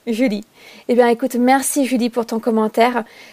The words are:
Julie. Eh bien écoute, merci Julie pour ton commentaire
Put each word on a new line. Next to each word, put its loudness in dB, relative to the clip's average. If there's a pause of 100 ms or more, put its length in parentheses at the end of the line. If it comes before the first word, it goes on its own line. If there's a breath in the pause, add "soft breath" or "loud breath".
Julie. -2 (420 loud breath)
Eh 0
bien 4
écoute, 0
merci 2
Julie -2
pour -4
ton -4
commentaire 0 (280 loud breath)